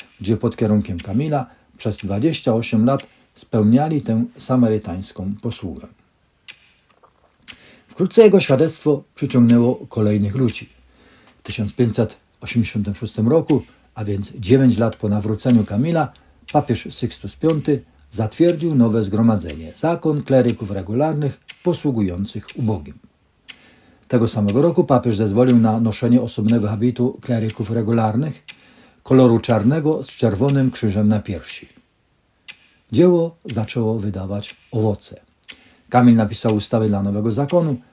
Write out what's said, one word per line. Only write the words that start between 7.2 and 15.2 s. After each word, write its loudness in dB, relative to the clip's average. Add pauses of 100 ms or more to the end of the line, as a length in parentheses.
Wkrótce 2
jego 8
świadectwo 0 (120)
przyciągnęło 4
kolejnych -2
ludzi. -4 (720)
W -20
tysiąc -8
pięćset -2 (240)
osiemdziesiątym -4
szóstym -4
roku, 2 (320)
a -10
więc -6
dziewięć 2
lat -2
po -4
nawróceniu 0